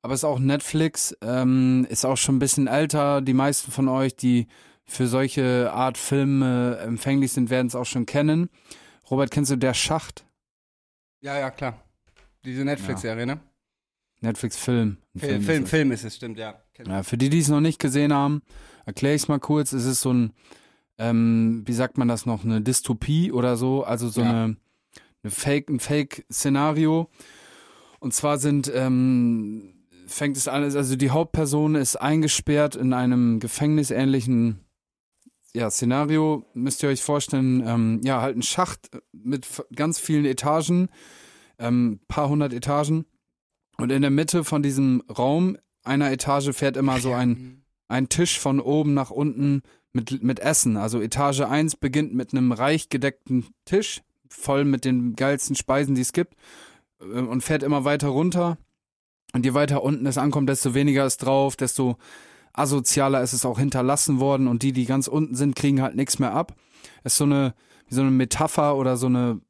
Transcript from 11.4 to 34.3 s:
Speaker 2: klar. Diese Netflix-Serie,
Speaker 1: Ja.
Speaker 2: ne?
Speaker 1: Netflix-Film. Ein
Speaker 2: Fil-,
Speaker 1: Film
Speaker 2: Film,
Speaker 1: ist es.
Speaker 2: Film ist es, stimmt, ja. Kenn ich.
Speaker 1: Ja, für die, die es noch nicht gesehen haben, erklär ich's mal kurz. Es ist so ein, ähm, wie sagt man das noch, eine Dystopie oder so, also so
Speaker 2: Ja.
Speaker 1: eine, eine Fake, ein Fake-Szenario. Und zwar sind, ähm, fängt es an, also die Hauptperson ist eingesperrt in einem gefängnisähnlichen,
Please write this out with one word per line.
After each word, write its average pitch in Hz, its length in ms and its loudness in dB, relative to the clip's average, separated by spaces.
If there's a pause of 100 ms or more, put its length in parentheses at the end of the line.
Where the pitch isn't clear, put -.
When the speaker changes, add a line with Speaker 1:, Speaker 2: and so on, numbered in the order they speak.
Speaker 2:
klar. 127 320 -8 (600)
Diese 127 220 -4
Netflix-Serie, 113 540 -4
Speaker 1:
Ja. 123 140 -4
Speaker 2:
ne? 160 60 -12 (800)
Speaker 1:
Netflix-Film. 113 800 -2 (160)
Ein - 60 -12
Speaker 2:
Fil-, 147 80 -6 (120)
Speaker 1:
Film - 20 -2
Speaker 2:
Film, 151 200 0
Speaker 1:
ist - 20 -2
es. 92 60 -6
Speaker 2:
Film 151 220 2
ist 117 120 -8
es, 107 120 -12
stimmt, 113 220 -14
ja. 110 160 -12 (200)
Kenn 117 120 -18
ich. 95 60 -8
Speaker 1:
Ja, 95 100 -4
für 120 140 -6
die, 135 140 2
die 160 80 4
es 147 100 2
noch 147 120 4
nicht 160 180 0
gesehen 147 340 2
haben, 143 300 0 (420)
erklär 139 300 0
ich's 147 140 -2
mal 143 120 0
kurz. 147 320 0
Es 127 140 -2
ist 127 160 0
so 127 100 0
ein, 120 220 2 (640)
ähm, 113 680 2
wie 120 80 -4
sagt 123 240 -2
man 123 120 2
das 117 180 -2
noch, 107 180 -4
eine 110 160 0
Dystopie 131 720 0
oder 123 240 0
so, 131 280 0
also 120 240 -4
so 113 120 -4
Speaker 2:
Ja. 117 80 2
Speaker 1:
eine, 113 280 0 (680)
eine 107 80 -8
Fake, 143 400 -2
ein 127 100 -2
Fake-Szenario. 151 1300 0 (920)
Und 123 120 -6
zwar 147 260 0
sind, 143 360 0
ähm, 120 960 0 (440)
fängt 143 220 -2
es 135 120 -2
an, 139 140 -2
also 139 340 0
die 131 140 2
Hauptperson 151 640 0
ist 139 220 0
eingesperrt 147 800 0
in 127 160 0
einem 123 480 2
gefängnisähnlichen, 131 1200 0 (920)